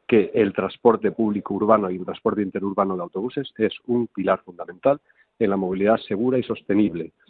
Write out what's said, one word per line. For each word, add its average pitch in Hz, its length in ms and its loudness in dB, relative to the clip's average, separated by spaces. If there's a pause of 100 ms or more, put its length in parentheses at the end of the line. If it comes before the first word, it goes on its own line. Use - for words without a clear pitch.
que 104 280 4
el 104 180 2
transporte 107 600 2
público 104 400 -2
urbano 104 360 2
y 92 60 -4
el 90 80 -8
transporte 95 380 -4
interurbano 98 560 -2
de 87 60 -6
autobuses 120 540 -8
es 110 160 0 (140)
un 120 200 0
pilar 92 360 -2
fundamental 87 560 -2 (400)
en 107 100 2
la 98 60 0
movilidad 95 500 0
segura 123 320 -2
y 117 60 0
sostenible. 98 720 -2 (160)